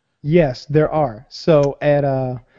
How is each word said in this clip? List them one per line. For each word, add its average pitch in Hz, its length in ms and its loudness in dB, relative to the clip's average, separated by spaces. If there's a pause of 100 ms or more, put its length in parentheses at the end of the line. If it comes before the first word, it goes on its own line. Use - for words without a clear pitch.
(220)
Yes, 151 420 0
there 151 260 0
are. 131 380 -4
So 143 540 0
at, 147 220 2
uh, 131 340 -4 (200)